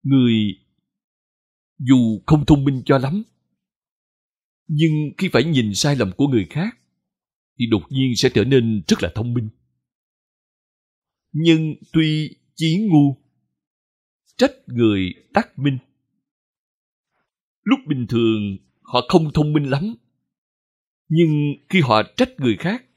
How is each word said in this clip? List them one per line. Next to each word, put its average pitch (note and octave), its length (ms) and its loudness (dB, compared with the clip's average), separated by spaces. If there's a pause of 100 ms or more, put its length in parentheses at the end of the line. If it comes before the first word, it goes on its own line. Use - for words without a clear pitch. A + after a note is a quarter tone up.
Người A#2+ 560 0 (1160)
dù B2 480 0
không D3+ 200 2
thông C#3+ 180 4
minh C3+ 220 -2
cho C#3 120 2
lắm, D3+ 260 -4 (1400)
nhưng D#3 240 0 (260)
khi F#3 160 -2
phải C3 100 2
nhìn B2+ 300 0
sai C#3+ 220 -2
lầm G#2+ 220 -2
của C#3+ 100 0
người A#2 220 0
khác, F#3+ 300 -8 (800)
thì A#2+ 60 -2
đột A2+ 240 0
nhiên C3 260 -2
sẽ B2+ 180 0
trở B2 100 2
nên A#2 440 2
rất - 160 0
là E2 120 -6
thông A#2+ 180 -6
minh. A#2 160 -4 (1800)
Nhưng D#3+ 440 2 (180)
tuy D#3 420 0 (200)
chí E3 360 0
ngu, C#3+ 260 4 (1200)
trách C#4 160 2 (140)
người G#2+ 460 0 (200)
đắc - 260 -4
minh. C3+ 180 -2 (1900)
Lúc B3 240 2
bình C3 220 -4
thường A2 480 0 (240)
họ B2 280 -2
không D#3+ 240 2
thông D3+ 200 0
minh C#3+ 160 0
lắm, F3+ 260 -4 (1120)
nhưng D#3+ 200 2 (400)
khi F#3 120 2
họ A2 220 2 (140)
trách B3+ 200 0
người A#2+ 220 0
khác G#3 260 -6 (120)